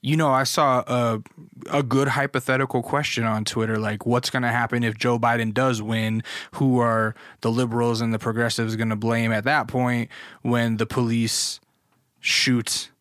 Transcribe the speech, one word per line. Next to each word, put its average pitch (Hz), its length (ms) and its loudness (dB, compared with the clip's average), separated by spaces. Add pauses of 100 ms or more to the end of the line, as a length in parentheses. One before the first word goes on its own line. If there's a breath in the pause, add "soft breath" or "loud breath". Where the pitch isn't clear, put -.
You 143 140 0
know, 156 140 4
I 131 140 4
saw 131 420 2
a, 117 380 0 (480)
a 143 100 2
good 135 280 2
hypothetical 131 720 0
question 143 400 -2
on 107 200 0
Twitter, 110 360 -2
like, 107 260 -4
what's 120 240 0
gonna 123 220 0
happen 120 320 0
if 110 160 -2
Joe 120 180 2
Biden 117 340 2
does 127 300 0
win? 110 400 -2 (300 loud breath)
Who 131 260 2
are 113 380 2 (260 loud breath)
the 117 80 0
liberals 117 520 0
and 113 120 0
the 107 60 -2
progressives 113 560 -2
gonna 110 200 0
blame 113 360 0
at 107 140 0
that 143 220 0
point 123 440 -2 (320 loud breath)
when 117 340 2
the 113 80 0
police 117 760 -2 (600)
shoot - 800 0